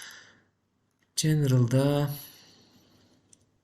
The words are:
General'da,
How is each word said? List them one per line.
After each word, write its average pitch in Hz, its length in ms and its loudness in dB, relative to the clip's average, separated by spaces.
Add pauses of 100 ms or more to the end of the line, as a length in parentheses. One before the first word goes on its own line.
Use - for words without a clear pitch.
(1160)
General'da, 143 920 2 (1500)